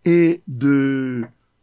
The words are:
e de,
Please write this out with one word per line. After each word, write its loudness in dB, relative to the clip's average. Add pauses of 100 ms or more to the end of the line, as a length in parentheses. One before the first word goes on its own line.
e 2
de, -2 (360)